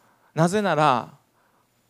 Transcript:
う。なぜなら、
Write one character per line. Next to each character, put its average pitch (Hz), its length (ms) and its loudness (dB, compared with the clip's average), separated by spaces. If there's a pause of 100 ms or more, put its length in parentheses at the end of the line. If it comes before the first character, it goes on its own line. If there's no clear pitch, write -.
(320)
う。 - 60 -6
な 165 100 2
ぜ 208 140 -4
な 180 140 -2
ら、 143 380 0 (760)